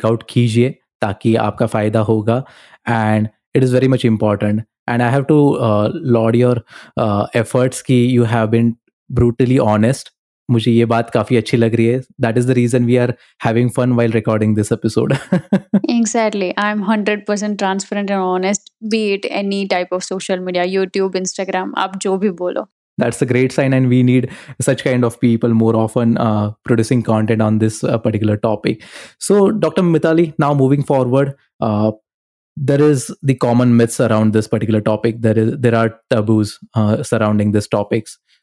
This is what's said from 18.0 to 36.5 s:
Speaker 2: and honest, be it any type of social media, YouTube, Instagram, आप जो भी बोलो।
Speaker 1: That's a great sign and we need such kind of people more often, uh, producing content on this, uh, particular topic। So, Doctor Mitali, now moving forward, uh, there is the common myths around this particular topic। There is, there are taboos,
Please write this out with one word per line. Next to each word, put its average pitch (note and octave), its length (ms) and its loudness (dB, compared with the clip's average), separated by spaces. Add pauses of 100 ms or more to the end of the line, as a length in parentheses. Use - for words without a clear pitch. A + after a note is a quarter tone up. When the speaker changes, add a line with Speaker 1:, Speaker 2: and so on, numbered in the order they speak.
Speaker 2:
and G3 120 -2
honest, F#3 480 -4 (220)
be G#3+ 200 -2
it G3 180 -6
any G3 360 -4
type F3+ 260 -4
of F#3 100 -6
social F#3 460 -6
media, F3+ 160 -2 (100)
YouTube, F#3+ 400 -2
Instagram, F#3 600 -6
आप F#3+ 200 -4
जो G3 200 -4
भी G3+ 120 -2
बोलो। F3 380 -6 (340)
Speaker 1:
That's A#2+ 220 -2
a B2+ 80 -2
great B2+ 200 2
sign C3+ 220 0
and C3 160 2
we B2 140 4
need B2 260 2 (320)
such - 220 -2
kind B2 220 0
of A2+ 140 -2
people A#2 340 2
more A2+ 220 2
often, A2+ 420 0
uh, G#2+ 340 0 (180)
producing A#2 340 0
content A2 380 0
on A2 180 2
this, A2 240 0
uh, B2+ 140 0
particular G#2+ 400 0
topic। A2 380 -2 (440)
So, G3 400 2
Doctor D#3+ 240 0
Mitali, D#3+ 560 2
now C#3+ 140 2
moving C#3 300 2
forward, C3+ 500 0 (280)
uh, G#2+ 300 0 (680)
there C#3 240 0
is D3 300 2 (120)
the C3+ 120 2
common A#2+ 420 2
myths A#2 220 2
around A2 340 2
this A2 140 0
particular A2 340 0
topic। A2 400 -2
There A2+ 180 2
is, A2+ 180 0
there A#2+ 180 2
are A2+ 140 2 (240)
taboos, G#2+ 380 2 (260)